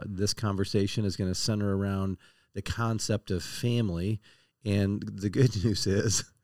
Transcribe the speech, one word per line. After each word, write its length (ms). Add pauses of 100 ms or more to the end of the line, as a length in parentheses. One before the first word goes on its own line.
this 280
conversation 680
is 140
gonna 180
center 400
around 420 (360)
the 80
concept 720
of 120
family. 800 (420)
And 380
the 280
good 260
<laughs> 100
news 200
is 380 (200)